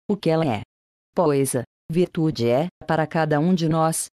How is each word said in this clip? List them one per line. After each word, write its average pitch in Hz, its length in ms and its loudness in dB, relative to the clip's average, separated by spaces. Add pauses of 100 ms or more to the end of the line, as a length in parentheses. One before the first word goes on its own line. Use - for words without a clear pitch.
o 208 60 0
que 170 140 -2
ela 160 160 2
é. 110 160 -2 (520)
Pois 143 400 2
a 120 100 -2 (280)
virtude 160 560 0
é, 135 200 2 (200)
para 156 180 0
cada 156 360 0
um 180 120 2
de 165 140 0
nós, 160 380 0 (140)